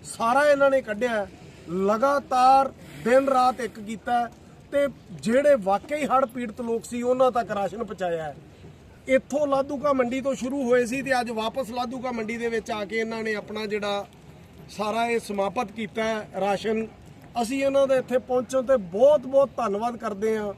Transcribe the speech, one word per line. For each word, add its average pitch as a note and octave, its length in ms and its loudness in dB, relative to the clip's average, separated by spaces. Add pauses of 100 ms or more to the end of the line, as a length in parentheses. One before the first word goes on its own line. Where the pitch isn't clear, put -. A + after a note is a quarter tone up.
ਸਾਰਾ C4 440 2
ਇਹਨਾਂ C#4 220 6
ਨੇ C4+ 120 2
ਕੱਢਿਆ। G#3+ 440 -2 (440)
ਲਗਾਤਾਰ B3 1000 4 (320)
ਦਿਨ C4 240 4
ਰਾਤ B3+ 320 4
ਇੱਕ A3+ 200 -8
ਕੀਤਾ A#3 480 -4 (440)
ਤੇ C#4+ 140 2 (260)
ਜਿਹੜੇ B3 420 4
ਵਾਕਈ G3+ 520 -2
ਹੜ੍ਹ C4 200 2
ਪੀੜਤ A#3+ 340 -10
ਲੋਕ A#3 240 -4
ਸੀ A#3+ 180 -8
ਉਹਨਾਂ B3+ 280 4
ਤੱਕ A3+ 200 -4
ਰਾਸ਼ਨ G3+ 340 -4
ਪਹੁੰਚਾਇਆ F3+ 380 -4
ਹੈ। D3 140 -10 (720)
ਇੱਥੋਂ C4 380 0
ਲਾਧੂਕਾ C#4 460 0
ਮੰਡੀ C4 280 0
ਤੋਂ C4+ 140 -2
ਸ਼ੁਰੂ C4+ 280 -4
ਹੋਏ B3 240 2
ਸੀ C4 160 -6
ਤੇ B3+ 180 0
ਅੱਜ A#3+ 100 -6
ਵਾਪਸ A3+ 400 -4
ਲਾਧੂਕਾ B3 420 -6
ਮੰਡੀ A3+ 240 -6
ਦੇ A#3 120 -4
ਵਿੱਚ A3+ 220 -4
ਆ G#3+ 140 -4
ਕੇ G#3 120 -6
ਇਹਨਾਂ A3+ 260 -4
ਨੇ A3 120 -2
ਆਪਣਾ G#3 320 -8
ਜਿਹੜਾ G3+ 400 -4 (640)
ਸਾਰਾ G#3+ 360 -2
ਇਹ A#3 120 0
ਸਮਾਪਤ G3+ 540 -4
ਕੀਤਾ A3 320 -6
ਹੈ A3 240 -4 (120)
ਰਾਸ਼ਨ। G3+ 460 -2 (560)
ਅਸੀਂ C4+ 220 -2
ਇਹਨਾਂ C#4 220 4
ਦੇ C4 100 2
ਇੱਥੇ B3 220 0
ਪਹੁੰਚਣ B3+ 440 -2
ਤੇ C4 140 2
ਬਹੁਤ A#3 440 4
ਬਹੁਤ C4+ 360 2
ਧੰਨਵਾਦ A3+ 400 -2
ਕਰਦੇ A3 420 -4
ਹਾਂ G#3 200 -6